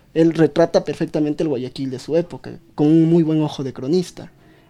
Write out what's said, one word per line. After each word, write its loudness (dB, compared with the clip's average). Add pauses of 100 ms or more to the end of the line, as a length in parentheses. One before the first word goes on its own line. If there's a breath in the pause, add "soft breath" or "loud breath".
(140)
Él 4
retrata 2
perfectamente -4
el -2
Guayaquil -6
de -8
su -4
época, -6 (160)
con 2
un 6
muy 4
buen 0
ojo -6
de -8
cronista. -4 (400 soft breath)